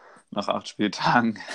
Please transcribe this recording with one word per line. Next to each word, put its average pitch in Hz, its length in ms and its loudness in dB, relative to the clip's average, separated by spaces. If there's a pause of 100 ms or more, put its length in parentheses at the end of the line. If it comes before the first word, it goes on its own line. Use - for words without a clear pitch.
(300)
nach 101 160 -2
acht 101 220 -2
Spieltagen, 113 680 2 (160)